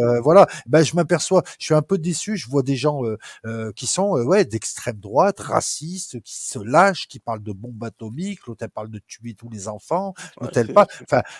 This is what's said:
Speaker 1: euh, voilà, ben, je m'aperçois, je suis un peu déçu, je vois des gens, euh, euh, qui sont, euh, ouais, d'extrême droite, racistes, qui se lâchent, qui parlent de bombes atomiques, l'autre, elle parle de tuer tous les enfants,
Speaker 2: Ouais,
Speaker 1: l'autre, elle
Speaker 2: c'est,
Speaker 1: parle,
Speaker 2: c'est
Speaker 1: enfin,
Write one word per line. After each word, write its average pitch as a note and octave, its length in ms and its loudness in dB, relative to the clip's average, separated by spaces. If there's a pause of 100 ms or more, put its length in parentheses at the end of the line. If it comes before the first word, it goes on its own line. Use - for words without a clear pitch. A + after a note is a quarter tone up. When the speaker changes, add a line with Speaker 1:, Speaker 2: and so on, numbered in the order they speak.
Speaker 1:
euh, A#2+ 180 4
voilà, E3 260 8 (200)
ben, D3 160 6
je D3 140 0
m'aperçois, E3+ 460 2 (160)
je - 80 -12
suis D#3 80 2
un D3+ 80 4
peu F#3+ 160 0
déçu, F3 380 -4
je A#2 120 -10
vois C#3 140 2
des C3 140 0
gens, C#3 280 0
euh, A2 120 -4 (300)
euh, A2+ 260 -6
qui - 140 -10
sont, F#3+ 300 0
euh, A#2+ 80 0
ouais, F3+ 200 4
d'extrême A2 540 -6
droite, B2 420 0
racistes, - 800 -6
qui - 140 -16
se - 220 -10
lâchent, D#3 500 4
qui B2 120 -18
parlent A2 220 -8
de G#2 100 -8
bombes A2 320 -12
atomiques, C3 640 -10
l'autre, A#2 180 -12
elle G#2 60 -8
parle A2 200 -10
de G#2+ 160 -12
tuer A2+ 280 -14
tous A#2 140 -18
les G#2+ 200 -12
enfants, F3+ 480 -6
Speaker 2:
Ouais, - 300 -12
Speaker 1:
l'autre, - 120 -2
elle A2+ 80 4
Speaker 2:
c'est, B2 60 -8
Speaker 1:
parle, G3+ 180 8
Speaker 2:
c'est - 140 -18
Speaker 1:
enfin, B2+ 180 2 (180)